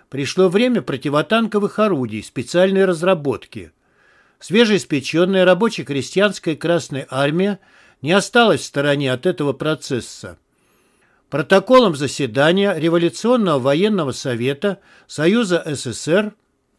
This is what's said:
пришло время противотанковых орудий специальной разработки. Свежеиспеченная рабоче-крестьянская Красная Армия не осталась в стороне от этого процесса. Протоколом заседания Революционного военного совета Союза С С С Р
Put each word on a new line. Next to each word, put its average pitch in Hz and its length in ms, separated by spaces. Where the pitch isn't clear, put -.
пришло 143 400
время 214 320
противотанковых 196 1000
орудий 127 420
специальной 185 600
разработки. 151 880
Свежеиспеченная 180 1040
рабоче-крестьянская 175 1120
Красная - 520
Армия 165 500
не 143 100
осталась 196 480
в - 60
стороне 143 480
от 123 120
этого 156 280
процесса. 147 840
Протоколом 190 640
заседания 147 840
Революционного 170 800
военного 151 540
совета 135 680
Союза 175 580
С 139 220
С 117 80
С - 120
Р 208 280